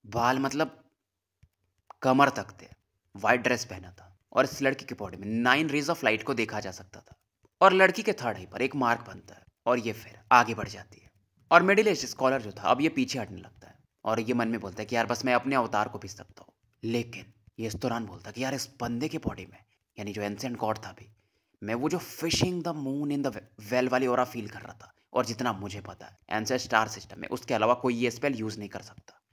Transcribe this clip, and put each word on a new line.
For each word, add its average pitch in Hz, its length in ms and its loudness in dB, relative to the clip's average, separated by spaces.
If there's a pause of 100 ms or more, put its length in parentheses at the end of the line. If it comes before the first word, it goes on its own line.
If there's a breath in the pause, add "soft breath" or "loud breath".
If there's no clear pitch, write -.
बाल 120 340 2
मतलब 139 440 -2 (1160)
कमर 135 280 6
तक 107 220 -6 (100)
थे, - 60 -20 (480)
व्हाइट 110 260 4
ड्रेस 120 240 2
पहना 90 260 -14
था, - 220 -20 (200)
और 131 100 6
इस 139 180 -2
लड़की 135 240 0
के - 100 -10
बॉडी 95 220 -10
में 110 260 -2
nine 139 280 4
rays 143 180 0
of 165 140 -2
light 110 200 2
को 131 100 -2
देखा 107 260 -2
जा 98 120 -8
सकता - 280 -18
था। - 160 -20 (460)
और 185 120 10
लड़की 190 300 6
के 208 100 0
थर्ड 107 240 -4
आई 92 80 -12
पर 101 160 -8
एक 135 140 -2
मार्क 117 320 2
बनता - 280 -18
है, - 100 -20 (200)
और 123 140 2
ये 110 140 -4
फिर - 260 -16 (120)
आगे 117 220 6
बढ़ 104 140 -6
जाती - 320 -18
है। - 100 -20 (420)
और 175 120 10
मिडिल 202 240 6
एज 175 180 0
स्कॉलर 131 360 0
जो 104 100 -10
था - 100 -16
अब 123 200 4
ये 156 80 4
पीछे 131 300 -2
हटने 95 220 -10
लगता - 260 -20
है, - 80 -20 (300)
और 110 140 2
ये 117 140 -2
मन 120 140 2
में 113 120 -2
बोलता 98 220 -8
है - 40 -4
कि 120 100 -6
यार 113 100 4
बस 120 200 -4
मैं 127 80 4
अपने 131 220 2
अवतार 107 320 2
को 104 100 -12
पीस - 200 -14
सकता - 260 -20
हूँ। - 100 -20 (300)
लेकिन 117 500 -6 (260)
ये 113 80 -6
इस 104 80 -6
दौरान 117 300 -4
बोलता 92 240 -16
है 98 40 -16
कि 123 100 -6
यार 135 100 -2
इस - 160 -6 (120)
बंदे 117 260 -4
के 160 100 -6
बॉडी - 280 -6
में, - 120 -20 (400)
यानी 104 160 -8
जो 104 80 -6
एंशिएंट 104 360 -6
गॉड 110 200 -2
था - 120 -14
अभी, - 200 -20 (520)
मैं 107 140 -4
वो 143 140 -2
जो 175 100 -2
fishing 170 640 -2
the 165 160 -4
moon 143 400 -4
in 143 80 -2
the 117 100 -2 (360)
well 127 180 2
वाली 127 180 2
ऑरा 123 180 2
फील 117 240 -10
कर - 120 -14
रहा - 120 -16
था। - 200 -20 (200)
और 123 120 2
जितना 117 280 -2
मुझे 101 280 -8
पता 95 240 -16
है - 120 -20 (120)
एंशिएंट 117 320 0
स्टार 110 260 4
सिस्टम - 320 -14
में - 80 -10
उसके - 260 -4
अलावा 113 200 4
कोई 123 200 0
ये 117 180 0
स्पेल 135 240 -2
यूज़ 110 240 -6
नहीं 101 100 -12
कर - 120 -12
सकता, - 400 -20 (120)